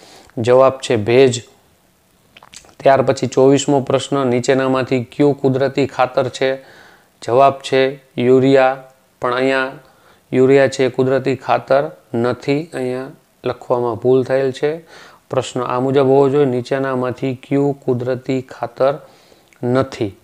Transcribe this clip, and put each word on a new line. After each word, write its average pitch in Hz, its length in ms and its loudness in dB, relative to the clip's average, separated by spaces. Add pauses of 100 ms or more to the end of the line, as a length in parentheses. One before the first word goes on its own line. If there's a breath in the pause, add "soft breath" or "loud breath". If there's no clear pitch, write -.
(380 loud breath)
જવાબ 127 340 4
છે 131 240 -4
ભેજ. 117 460 2 (1300)
ત્યાર 135 260 2
પછી 131 240 -2
ચોવીસમો 139 540 2
પ્રશ્ન, 135 460 -2
નીચેનામાંથી 131 800 0
કયું 147 300 0
કુદરતી 135 520 -2
ખાતર 127 420 -2
છે? 131 280 -2 (640 loud breath)
જવાબ 135 320 4 (180)
છે 135 280 0 (180)
યુરિયા. 131 580 4 (440)
પણ 123 140 -4
અહીંયા 131 380 -2 (600 soft breath)
યુરિયા 131 360 4
છે 135 160 -2
એ 127 40 0
કુદરતી 131 480 -2
ખાતર 135 540 -2 (240)
નથી, 123 600 -4
અહીંયા 127 320 -8 (380)
લખવામાં 120 500 -6
ભૂલ 127 300 0
થયેલ 135 280 -2
છે. 160 320 -6 (460 loud breath)
પ્રશ્ન 127 320 -4
આ 123 180 -4
મુજબ 135 260 0
હોવો 139 220 4
જોઈએ, 147 160 2
નીચેનામાંથી 127 920 -4
કયું 143 460 -4
કુદરતી 127 600 -4
ખાતર 131 540 -4 (680 soft breath)
નથી? 123 600 -2